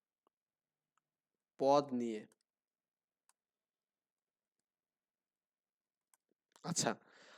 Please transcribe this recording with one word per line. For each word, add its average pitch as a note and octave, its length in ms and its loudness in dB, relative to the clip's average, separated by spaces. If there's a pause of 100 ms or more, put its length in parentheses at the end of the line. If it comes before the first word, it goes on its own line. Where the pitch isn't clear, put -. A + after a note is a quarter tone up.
(1600)
পদ C3+ 340 4
নিয়ে। A#2 320 -4 (4000)
আচ্ছা, D3+ 300 0 (440)